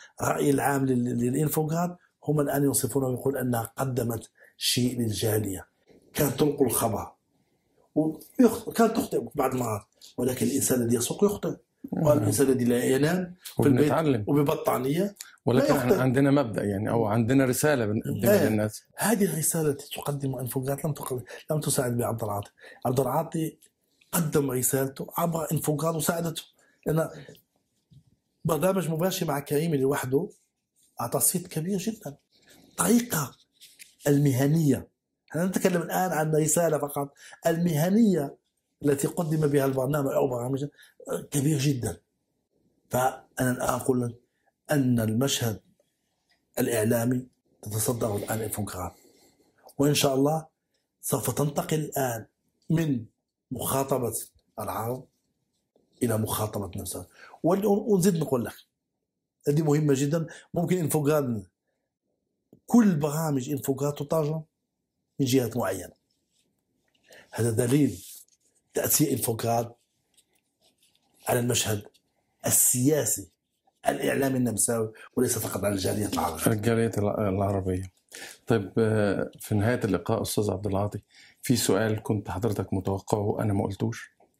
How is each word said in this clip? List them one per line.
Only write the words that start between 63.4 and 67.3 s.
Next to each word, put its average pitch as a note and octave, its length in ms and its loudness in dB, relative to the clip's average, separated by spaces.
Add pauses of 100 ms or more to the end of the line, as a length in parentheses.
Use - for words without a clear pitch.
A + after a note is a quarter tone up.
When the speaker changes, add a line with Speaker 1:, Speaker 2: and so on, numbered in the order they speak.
Speaker 1:
إنفوغراد C#3+ 440 -2
تترجم D#3 480 -2 (800)
من C#3 60 2
جهات A#2+ 320 2
معينة، F#2+ 360 -4 (1400)